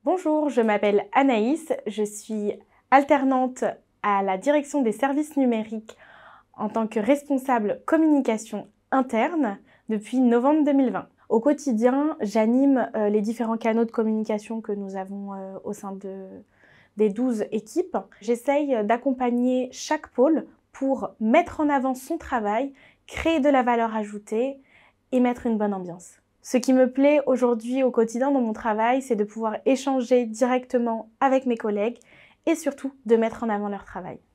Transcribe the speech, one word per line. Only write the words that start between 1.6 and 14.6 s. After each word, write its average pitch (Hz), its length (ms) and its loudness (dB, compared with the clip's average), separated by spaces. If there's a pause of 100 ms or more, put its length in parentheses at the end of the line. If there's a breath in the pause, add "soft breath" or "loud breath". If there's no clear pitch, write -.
je 214 160 -6
suis 208 520 -6 (360 soft breath)
alternante 262 760 2 (380)
à 202 220 0
la 190 160 -2
direction 285 420 0
des 220 120 0
services 277 440 -2
numériques 220 580 -2 (580 loud breath)
en 214 160 -6
tant 220 180 -2
que 220 120 -4
responsable 254 880 0
communication 269 840 0 (220)
interne 254 720 0 (300 soft breath)
depuis 214 300 -2
novembre 262 460 4
deux 285 80 2
mille 269 160 4
vingt. 185 180 -6 (220 soft breath)
Au 226 100 4
quotidien, 277 800 2
j'anime, 233 760 2
euh, 208 140 2
les 208 120 2
différents 226 360 -4
canaux 226 280 0
de 226 60 -10
communication 220 680 -2
que 220 120 -8